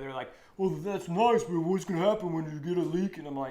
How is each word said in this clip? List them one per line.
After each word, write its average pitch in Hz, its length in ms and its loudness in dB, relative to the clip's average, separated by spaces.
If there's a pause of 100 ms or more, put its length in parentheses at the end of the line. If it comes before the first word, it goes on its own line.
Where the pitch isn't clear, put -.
They're 135 120 -10
like, 127 180 -8 (260)
Well, 190 140 2
that's 175 380 -4
nice, 226 360 4
but 175 160 0
what's 170 240 2
gonna 175 160 -2
happen 196 320 2
when 160 120 -2
you 156 140 -6
get 170 180 -2
a 170 100 2
leak? 180 320 -2
And 160 80 -10
I'm 143 100 -8
like 135 140 -4